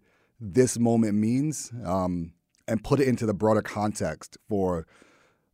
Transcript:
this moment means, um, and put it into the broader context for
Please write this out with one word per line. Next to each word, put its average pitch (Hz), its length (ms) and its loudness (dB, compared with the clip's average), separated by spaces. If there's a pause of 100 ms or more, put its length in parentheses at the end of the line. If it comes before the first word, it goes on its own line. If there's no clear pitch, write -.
(400)
this 113 380 2
moment 113 400 2
means, 131 540 0 (120)
um, 90 480 -2 (360)
and 113 160 -2
put 135 160 2
it 131 80 2
into 110 180 0
the 104 80 0
broader 107 260 2
context 104 800 -6 (100)
for 90 380 -2 (680)